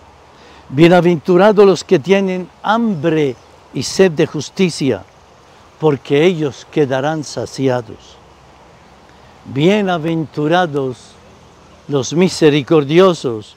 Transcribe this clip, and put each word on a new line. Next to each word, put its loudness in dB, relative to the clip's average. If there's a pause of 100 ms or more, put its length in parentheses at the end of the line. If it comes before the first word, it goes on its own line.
(680)
Bienaventurados 4
los 2
que 2
tienen -2 (140)
hambre -2 (400)
y -6
sed 0
de 0
justicia, -4 (800)
porque 0
ellos -4
quedarán -4
saciados. -8 (1300)
Bienaventurados -2 (760)
los -4
misericordiosos, 0